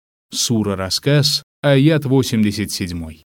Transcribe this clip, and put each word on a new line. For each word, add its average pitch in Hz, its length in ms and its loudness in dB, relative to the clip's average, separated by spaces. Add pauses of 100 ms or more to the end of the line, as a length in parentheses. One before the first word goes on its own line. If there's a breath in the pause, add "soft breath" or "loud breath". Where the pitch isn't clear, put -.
(320)
Сура 104 420 -2
Рассказ, 110 720 0 (180)
аят 143 420 4
восемьдесят 110 680 0
седьмой. 85 600 -8